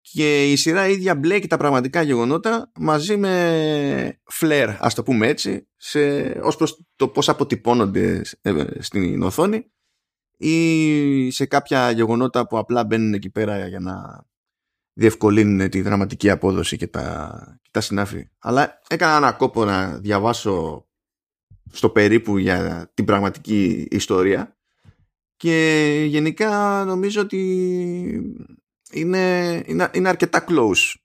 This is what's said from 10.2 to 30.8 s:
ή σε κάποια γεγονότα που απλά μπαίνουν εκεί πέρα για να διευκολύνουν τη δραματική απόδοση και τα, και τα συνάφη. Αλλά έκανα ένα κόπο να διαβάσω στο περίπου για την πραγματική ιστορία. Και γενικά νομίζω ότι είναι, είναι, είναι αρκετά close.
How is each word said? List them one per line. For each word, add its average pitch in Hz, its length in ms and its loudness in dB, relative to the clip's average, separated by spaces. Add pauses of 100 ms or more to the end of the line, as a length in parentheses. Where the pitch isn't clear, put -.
ή 151 920 2
σε 135 160 -2
κάποια 135 440 0
γεγονότα 117 560 0
που 113 120 -4
απλά 120 260 0
μπαίνουν 110 300 0
εκεί 98 160 -8
πέρα 104 360 -4
για 92 140 -10
να 92 440 -12 (680)
διευκολύνουν 104 760 4
τη 98 120 -2
δραματική 101 480 0
απόδοση 92 460 0
και - 100 -8
τα, - 760 -10
και - 100 -20
τα 113 80 -2
συνάφη. 101 480 -4 (100)
Αλλά 135 500 -2
έκανα 165 280 2
ένα 139 160 4
κόπο 117 320 0
να 95 340 -2
διαβάσω 98 880 -2 (840)
στο - 200 2
περίπου 104 480 4
για 87 560 -2
την 110 100 -2
πραγματική 98 840 0
ιστορία. 95 680 0 (800)
Και 156 720 2
γενικά 202 800 0
νομίζω 196 340 -2
ότι 196 180 -4 (1500)
είναι, 180 640 0 (120)
είναι, 170 280 0
είναι 185 140 2
αρκετά - 400 0
close. 117 460 2 (100)